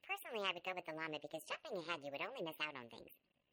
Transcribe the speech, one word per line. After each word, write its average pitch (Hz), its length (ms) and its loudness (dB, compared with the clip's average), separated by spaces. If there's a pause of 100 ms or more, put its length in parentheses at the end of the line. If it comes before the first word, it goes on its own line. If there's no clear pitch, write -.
Personally, 339 400 2
I 190 80 8
would 175 100 0
go 185 120 2
with - 100 -2
the 160 80 -2
llama 156 280 0
because 151 260 -4
jumping 330 320 0
ahead, 160 240 2
you 143 80 -2
would 139 100 -2
only 220 220 0
miss 160 180 -2
out 151 140 0
on 120 140 -6
things. - 260 -12 (380)